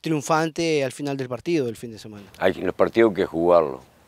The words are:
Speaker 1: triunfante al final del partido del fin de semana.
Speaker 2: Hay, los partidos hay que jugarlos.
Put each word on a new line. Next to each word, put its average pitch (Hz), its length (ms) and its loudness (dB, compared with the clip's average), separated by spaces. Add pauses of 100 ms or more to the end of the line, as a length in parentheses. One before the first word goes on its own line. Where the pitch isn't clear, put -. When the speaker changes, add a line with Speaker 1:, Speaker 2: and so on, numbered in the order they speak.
Speaker 1:
triunfante 160 840 0
al 127 100 -4
final 139 240 -6
del 131 120 -6
partido 127 380 -2
del 113 100 -6
fin 117 160 -14
de 104 60 -16
semana. 104 260 -18 (140)
Speaker 2:
Hay, 95 160 2
los 87 200 -4
partidos 110 360 4
hay 87 60 -4
que 95 100 0
jugarlos. 80 560 2 (260)